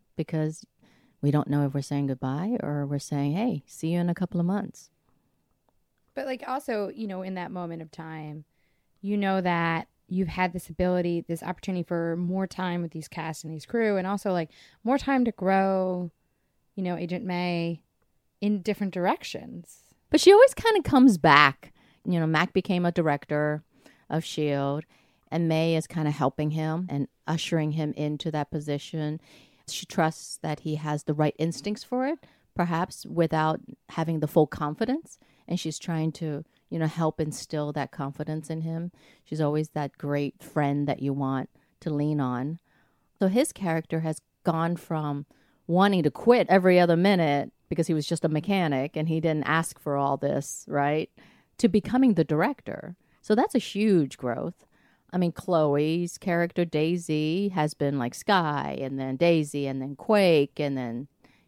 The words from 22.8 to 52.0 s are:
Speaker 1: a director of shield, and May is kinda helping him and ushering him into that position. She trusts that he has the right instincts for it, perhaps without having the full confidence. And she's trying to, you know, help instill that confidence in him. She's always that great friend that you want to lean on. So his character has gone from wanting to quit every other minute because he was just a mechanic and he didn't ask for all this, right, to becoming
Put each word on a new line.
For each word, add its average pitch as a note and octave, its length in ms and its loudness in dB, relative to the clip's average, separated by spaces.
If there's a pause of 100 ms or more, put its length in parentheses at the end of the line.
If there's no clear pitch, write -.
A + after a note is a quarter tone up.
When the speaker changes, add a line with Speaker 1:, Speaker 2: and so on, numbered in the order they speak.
Speaker 1:
a F3 60 2
director D3+ 720 0 (460)
of D#3+ 160 -2
shield, C#3+ 580 -2 (480)
and E3 160 0
May D#3+ 280 2
is D#3+ 120 -2
kinda D#3 240 -2
helping D3 400 -2
him D#3+ 380 -4
and C#3 180 -4 (180)
ushering D#3 460 -2
him D3+ 220 -4
into D3+ 380 -4
that D3+ 200 -4
position. D3+ 680 -6 (480)
She - 160 -10
trusts - 540 -2
that D#3 220 -6
he D3+ 140 -4
has D3+ 300 -4
the D3+ 80 0
right D3+ 240 2
instincts E3+ 480 -4
for B3+ 200 -4
it, D4 200 -6 (280)
perhaps E3+ 520 -2
without D#3+ 560 0 (280)
having D#3+ 300 -2
the D3+ 80 0
full D#3 200 4
confidence. A3 680 -6 (300)
And F3 120 -4
she's D#3+ 200 -8
trying D#3+ 340 -4
to, D#3 300 -6 (260)
you E3 100 -6
know, D#3+ 80 0
help D#3+ 340 -2
instill D3 520 -6
that C#3+ 180 -6
confidence D#3 580 -8
in D#3+ 120 -6
him. E3 300 -6 (320)
She's D3+ 180 -4
always D3+ 280 0
that C#3+ 280 -6
great C#3+ 460 -4
friend C#3+ 440 0
that - 140 -2
you C#3 120 -2
want C3+ 360 -4 (320)
to - 80 -6
lean D3 300 0
on. C3 400 -4 (600)
So G3 80 2
his A#3+ 260 2
character E3 480 -4
has D#3+ 200 -4 (220)
gone E3+ 340 0
from D3 480 -6 (420)
wanting F#3 360 4
to D3 80 4
quit A#3 380 4
every F#3 300 8
other E3+ 180 6
minute E3+ 540 2 (180)
because D#3+ 180 0
he E3+ 60 2
was D3+ 120 -2
just E3+ 200 -4
a D#3 40 4
mechanic D3+ 680 0
and D#3 100 -2
he D#3+ 140 0
didn't D#3 240 0
ask D#3+ 340 -2
for C#3+ 160 -4
all C#3 220 0
this, C#3+ 500 -4
right, D3 420 0 (480)
to A#3 120 4
becoming G#3+ 460 2